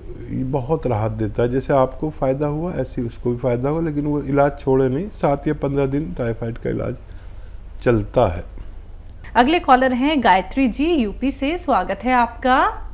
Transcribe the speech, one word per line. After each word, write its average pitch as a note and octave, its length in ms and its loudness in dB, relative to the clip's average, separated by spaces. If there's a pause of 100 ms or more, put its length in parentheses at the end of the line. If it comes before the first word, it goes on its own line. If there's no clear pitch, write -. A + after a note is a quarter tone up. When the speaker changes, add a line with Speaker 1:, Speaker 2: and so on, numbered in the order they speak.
(300)
Speaker 1:
ये A#2+ 140 -4
बहुत C3+ 440 -2
राहत A2 240 0
देता A2 320 -2
है। B2 60 2
जैसे C3+ 240 0
आपको C3 360 2
फ़ायदा C#3+ 380 0
हुआ, D#3+ 260 -4
ऐसे C3 280 -4
ही A#2+ 60 -2
उसको B2 240 -4
भी A#2+ 60 -2
फ़ायदा B2 320 0
हुआ, D#3+ 120 0
लेकिन D3 240 -2
वो D3 160 0
इलाज C#3+ 380 2
छोड़े C3 300 4
नहीं। D#3+ 200 -2
सात C#3+ 380 0
या D3+ 60 2
पन्द्रह C#3 320 0
दिन C#3+ 280 -2
टाइफाइड A#2 440 -4
का - 120 -4
इलाज A2+ 260 -4 (880)
चलता A#2 460 2
है। F2 160 -4 (920)
Speaker 2:
अगले D4+ 240 4
कॉलर C4 340 4
हैं C4+ 300 2
गायत्री G3 440 4
जी, D4 260 0
यूपी A3 380 0
से। C#4+ 260 -2
स्वागत G3 460 0
है B3+ 100 2
आपका। B3+ 800 2